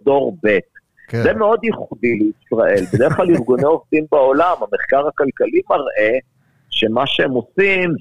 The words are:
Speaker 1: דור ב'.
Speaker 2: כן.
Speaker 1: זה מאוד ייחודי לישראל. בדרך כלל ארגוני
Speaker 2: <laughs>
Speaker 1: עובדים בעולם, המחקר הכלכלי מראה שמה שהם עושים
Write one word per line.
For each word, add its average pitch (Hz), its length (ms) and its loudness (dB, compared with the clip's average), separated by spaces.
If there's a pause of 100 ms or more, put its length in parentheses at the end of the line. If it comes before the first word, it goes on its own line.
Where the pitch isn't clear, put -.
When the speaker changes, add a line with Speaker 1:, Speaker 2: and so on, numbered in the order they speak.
Speaker 1:
דור 135 400 0
ב'. 104 140 2 (500)
Speaker 2:
כן. 117 140 -4
Speaker 1:
זה 170 120 2
מאוד 220 300 0
ייחודי 120 500 -4
לישראל. 104 760 0
בדרך 135 240 0
כלל 185 140 0
ארגוני 127 400 2
Speaker 2:
<laughs> 165 40 4
Speaker 1:
עובדים 156 380 -2
בעולם, 147 480 2
המחקר 135 480 -2
הכלכלי - 520 -2 (100)
מראה 127 480 0 (520)
שמה 113 360 -2
שהם 151 240 -2
עושים 180 600 -2 (100)